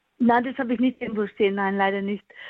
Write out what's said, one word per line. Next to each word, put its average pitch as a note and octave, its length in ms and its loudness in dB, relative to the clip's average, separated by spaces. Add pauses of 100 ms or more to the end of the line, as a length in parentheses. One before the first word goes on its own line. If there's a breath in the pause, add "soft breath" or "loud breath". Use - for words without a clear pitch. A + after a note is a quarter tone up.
(200)
Nein, A#3+ 260 4
das C4 120 -8
habe B3+ 160 -2
ich A3 60 0
nicht B3+ 220 0
irgendwo G#3+ 260 -4
stehen, G3 280 0
nein, G3 200 0
leider G3 260 0
nicht. G3 220 -4 (260 loud breath)